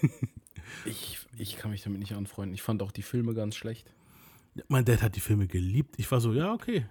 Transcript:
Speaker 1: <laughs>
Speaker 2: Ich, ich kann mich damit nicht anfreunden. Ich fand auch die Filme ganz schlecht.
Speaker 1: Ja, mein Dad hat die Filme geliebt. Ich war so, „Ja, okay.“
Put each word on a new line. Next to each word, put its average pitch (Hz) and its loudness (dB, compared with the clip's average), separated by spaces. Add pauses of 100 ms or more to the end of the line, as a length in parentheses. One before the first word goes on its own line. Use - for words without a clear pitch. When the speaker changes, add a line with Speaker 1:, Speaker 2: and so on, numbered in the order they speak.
Speaker 1:
<laughs> - 2 (680)
Speaker 2:
Ich, - -8 (180)
ich 101 -8
kann 110 -6
mich 101 -6
damit 101 -4
nicht 101 -6
anfreunden. 98 -6
Ich 101 -8
fand 107 0
auch 98 -4
die 101 -8
Filme 117 0
ganz 107 -2
schlecht. - -10 (640)
Speaker 1:
Ja, - -12
mein 131 6
Dad 113 6
hat 110 2
die 90 -2
Filme 104 4
geliebt. 92 0
Ich - -4
war 127 4
so, 113 2
„Ja, 165 2
okay.“ 214 -2